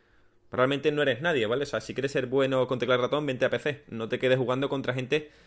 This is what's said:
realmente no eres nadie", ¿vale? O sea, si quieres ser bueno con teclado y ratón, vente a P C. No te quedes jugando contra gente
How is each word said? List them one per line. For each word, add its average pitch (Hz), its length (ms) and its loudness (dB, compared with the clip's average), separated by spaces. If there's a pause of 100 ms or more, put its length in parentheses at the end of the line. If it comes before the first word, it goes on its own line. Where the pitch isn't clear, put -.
(520)
realmente 139 400 2
no 147 100 0
eres 127 200 2
nadie", 147 260 0
¿vale? 131 160 0
O - 20 -2
sea, 113 140 -4
si 110 140 -8
quieres 135 180 -2
ser 127 160 -2
bueno 131 400 2
con 131 100 -2
teclado 123 240 2
y - 40 2
ratón, 143 200 0
vente 131 200 0
a 113 40 2
P 117 80 0
C. 143 300 -4
No 113 220 -6
te 123 100 -2
quedes 127 180 4
jugando 131 300 0
contra 135 260 -4
gente 135 380 -2 (160)